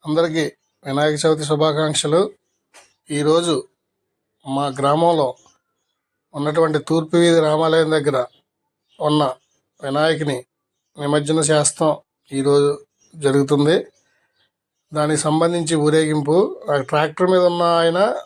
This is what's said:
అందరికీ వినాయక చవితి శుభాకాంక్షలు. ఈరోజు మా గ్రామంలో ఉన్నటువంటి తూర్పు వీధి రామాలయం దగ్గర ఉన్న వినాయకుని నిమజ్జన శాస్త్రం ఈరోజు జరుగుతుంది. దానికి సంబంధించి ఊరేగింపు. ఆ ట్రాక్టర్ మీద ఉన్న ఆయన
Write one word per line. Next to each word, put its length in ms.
అందరికీ 380
వినాయక 380
చవితి 260
శుభాకాంక్షలు. 720
ఈరోజు 380
మా 100
గ్రామంలో 500
ఉన్నటువంటి 500
తూర్పు 360
వీధి 240
రామాలయం 480
దగ్గర 220
ఉన్న 120
వినాయకుని 540
నిమజ్జన 480
శాస్త్రం 420
ఈరోజు 340
జరుగుతుంది. 520
దానికి 300
సంబంధించి 580
ఊరేగింపు. 520
ఆ 80
ట్రాక్టర్ 420
మీద 180
ఉన్న 160
ఆయన 180